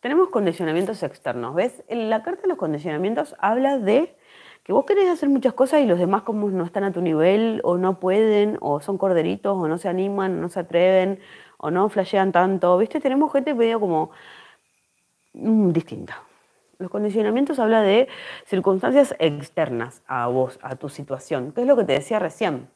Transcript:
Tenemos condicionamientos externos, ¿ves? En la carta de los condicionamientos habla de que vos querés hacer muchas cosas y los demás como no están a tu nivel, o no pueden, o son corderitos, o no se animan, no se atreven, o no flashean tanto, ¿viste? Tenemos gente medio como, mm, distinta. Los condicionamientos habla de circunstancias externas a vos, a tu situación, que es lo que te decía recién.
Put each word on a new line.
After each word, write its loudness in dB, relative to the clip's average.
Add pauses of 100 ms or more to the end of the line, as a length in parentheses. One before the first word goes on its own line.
Tenemos 2
condicionamientos -2
externos, -6
¿ves? -2
En -4
la -2
carta -8
de -2
los -2
condicionamientos -4
habla 0
de 0 (460)
que -4
vos 4
querés 2
hacer 0
muchas 2
cosas 2
y 4
los 2
demás 0
como -4
no -2
están -4
a -2
tu -6
nivel, 2
o 0
no 0
pueden, 2
o -2
son -4
corderitos, 0
o -2
no -2
se -6
animan, -2
no -6
se -8
atreven, 2 (360)
o -6
no 2
flashean 0
tanto, 4
¿viste? 0
Tenemos 0
gente 0
medio 0
como, -2 (1200)
mm, 2
distinta. -6 (580)
Los -10
condicionamientos 0
habla 4
de 4 (360)
circunstancias 2
externas -2
a -4
vos, -2
a -12
tu -10
situación, -8
que -4
es 0
lo 6
que 2
te 2
decía -2
recién. -4